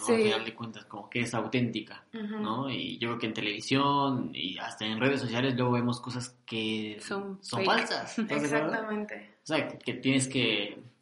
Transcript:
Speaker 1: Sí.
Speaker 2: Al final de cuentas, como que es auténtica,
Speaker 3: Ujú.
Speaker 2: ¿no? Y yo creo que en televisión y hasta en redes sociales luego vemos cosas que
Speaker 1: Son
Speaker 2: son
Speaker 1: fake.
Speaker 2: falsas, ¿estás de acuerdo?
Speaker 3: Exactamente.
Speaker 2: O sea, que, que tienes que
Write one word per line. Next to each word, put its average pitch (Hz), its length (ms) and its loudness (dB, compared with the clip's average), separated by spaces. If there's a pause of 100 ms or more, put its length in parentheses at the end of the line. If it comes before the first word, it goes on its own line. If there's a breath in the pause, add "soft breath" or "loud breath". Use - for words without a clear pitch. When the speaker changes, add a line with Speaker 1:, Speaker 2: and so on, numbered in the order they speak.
Speaker 1:
Sí. 233 100 6
Speaker 2:
Al 226 80 6
final 220 220 2
de 226 100 -8
cuentas, 214 320 -10
como 104 220 -12
que 120 120 0
es 117 120 0
auténtica, 110 720 0 (100)
Speaker 3:
Ujú. 214 260 -6
Speaker 2:
¿no? 127 320 -2
Y 85 280 -4
yo 117 120 -2
creo 117 100 -4
que 117 60 0
en 110 80 -2
televisión 131 1000 2
y 90 240 -4
hasta - 260 -6
en 110 140 -2
redes 135 220 4
sociales 123 340 2
luego 123 180 4
vemos 120 280 2
cosas 123 440 -6
que 110 560 -2
Speaker 1:
Son 196 400 -6
Speaker 2:
son - 200 -4
Speaker 1:
fake. 190 100 4
Speaker 2:
falsas, 226 480 0
¿estás 147 240 0
de 147 60 2
acuerdo? 151 240 2
Speaker 3:
Exactamente. 214 580 -4 (140)
Speaker 2:
O - 20 -18
sea, 151 220 0
que, - 100 -10
que - 160 -4
tienes 131 320 4
que 107 560 0 (200)